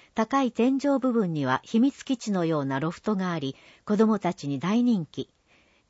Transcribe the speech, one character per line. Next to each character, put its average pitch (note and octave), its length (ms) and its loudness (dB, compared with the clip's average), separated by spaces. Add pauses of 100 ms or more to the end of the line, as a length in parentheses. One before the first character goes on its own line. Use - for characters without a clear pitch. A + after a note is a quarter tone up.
(140)
高 C4+ 280 0
い B3 80 0
天 B3+ 260 2
井 C#4 220 0
部 B3 140 0
分 G3 220 0
に D3 100 -2
は B2+ 180 0
秘 - 160 -2
密 C4+ 260 2
基 C4+ 120 -2
地 A3 160 -6
の F3 140 0
よ D#3+ 140 0
う C#3 40 -2
な C3+ 160 -2
ロ D#3 100 -2
フ - 120 -14
ト G#3+ 140 -2
が F#3 160 -2
あ E3 60 -4
り、 C#3 160 -6 (300)
子 G#3 120 0
ど A3 100 6
も G#3+ 120 2
た F3+ 140 -2
ち - 160 -8
に C#3+ 100 -2
大 G3+ 240 0
人 A3+ 220 2
気。 - 240 -10 (600)